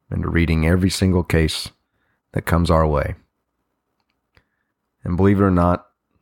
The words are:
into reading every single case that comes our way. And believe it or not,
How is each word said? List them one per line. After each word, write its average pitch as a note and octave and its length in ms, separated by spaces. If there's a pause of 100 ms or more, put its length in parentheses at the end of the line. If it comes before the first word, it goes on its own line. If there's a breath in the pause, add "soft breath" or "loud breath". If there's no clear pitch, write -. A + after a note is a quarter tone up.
(100)
into E2 180
reading E2 380
every F2+ 240
single F2+ 340
case - 460 (640)
that - 140
comes E2+ 240
our D#2+ 160
way. D2 300 (1900)
And F2 120
believe G2 240
it G2+ 40
or F#2+ 60
not, F2 360 (360)